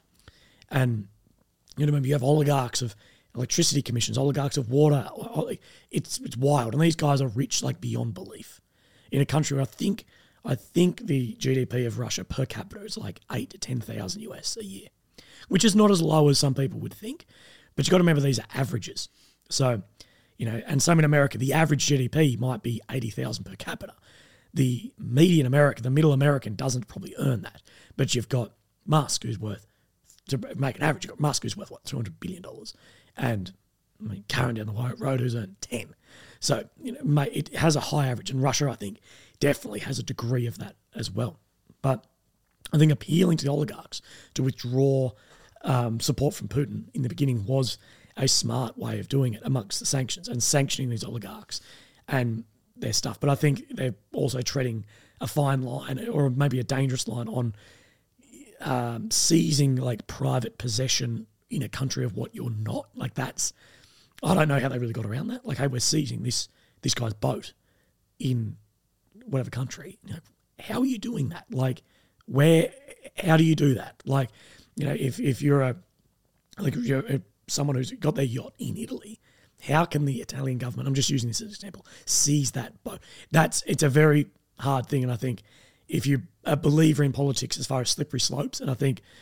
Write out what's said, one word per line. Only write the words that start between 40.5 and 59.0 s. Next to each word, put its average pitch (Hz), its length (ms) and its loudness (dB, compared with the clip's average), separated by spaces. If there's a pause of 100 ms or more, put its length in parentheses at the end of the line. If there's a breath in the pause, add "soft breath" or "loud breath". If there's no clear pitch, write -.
that - 160 -14 (200)
as 107 140 -6
well. 110 300 -4 (420)
But 131 240 -2 (640)
I 160 60 2
think 156 140 8
appealing 170 460 2
to - 80 -2
the 139 60 0
oligarchs - 520 -6 (320 loud breath)
to 139 80 0
withdraw, 131 680 2 (520 loud breath)
um, 120 360 0
support - 360 0
from 107 120 -10
Putin 107 460 -4
in - 80 -4
the 123 80 -2
beginning 127 360 0
was 131 340 0 (360 soft breath)
a 135 120 0
smart 117 500 0
way 113 220 -6
of 98 100 -10
doing 131 240 2
it - 100 -12
amongst 135 360 -2
the - 60 -6
sanctions 135 420 -4
and 123 140 -4
sanctioning 135 480 2
these 110 140 -4
oligarchs - 560 -10 (480 loud breath)
and 120 360 -2 (320)
their 113 180 -6
stuff. - 260 -4
But 143 120 2
I 139 40 4
think 143 360 2
they're 131 240 -4 (180)
also 127 280 0
treading 113 440 -4 (340 soft breath)
a - 80 -6
fine 135 360 2
line, 135 440 -6
or 143 220 2
maybe 131 300 2
a 120 40 -2
dangerous 131 440 0
line, 117 200 -4
on, 117 280 -2 (1080 soft breath)
um, 123 480 -4